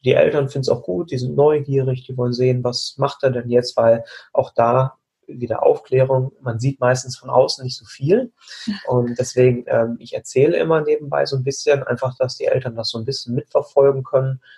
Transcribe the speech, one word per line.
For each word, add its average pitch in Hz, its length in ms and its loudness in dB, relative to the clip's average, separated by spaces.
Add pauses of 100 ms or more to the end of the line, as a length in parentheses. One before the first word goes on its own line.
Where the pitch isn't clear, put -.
die 127 80 4
Eltern 147 340 4
finden's 135 220 -4
auch - 140 -2
gut, 180 280 -6
die 135 60 -6
sind 135 180 -6
neugierig, 139 680 0
die 127 100 -12
wollen 123 160 -2
sehen, 123 320 0
was - 340 -6
macht 139 260 -2
er 131 80 2
denn 120 180 -6
jetzt, 120 260 0
weil 117 300 4 (260)
auch - 240 -2
da 123 420 2 (300)
wieder 123 360 -4
Aufklärung, 131 760 2
man 117 200 -6
sieht 135 200 -2
meistens 127 380 0
von 127 120 -16
außen 127 360 2
nicht 127 120 -8
so 113 80 -20
viel. 208 460 0 (560)
Und 123 320 0
deswegen, 127 480 2
ähm, 117 320 0
ich - 140 -16
erzähle 156 440 0
immer 160 240 2
nebenbei 147 440 -2
so 139 100 -6
ein 127 80 -2
bisschen, 135 400 0
einfach, 123 340 -4
dass 127 200 -2
die - 80 -6
Eltern 127 300 -2
das 113 140 -8
so 117 80 -8
ein 113 60 -6
bisschen 120 320 -6
mitverfolgen 139 680 2
können, 135 380 -2 (160)